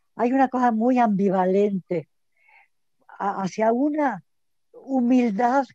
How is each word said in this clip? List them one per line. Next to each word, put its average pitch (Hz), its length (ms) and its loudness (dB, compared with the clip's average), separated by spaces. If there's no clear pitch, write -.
hay 240 160 -2
una 269 160 2
cosa 254 240 0
muy 240 280 0
ambivalente 190 1080 0
a-, 196 360 -8
hacia 220 300 -2
una 277 500 -2
humildad 247 1040 0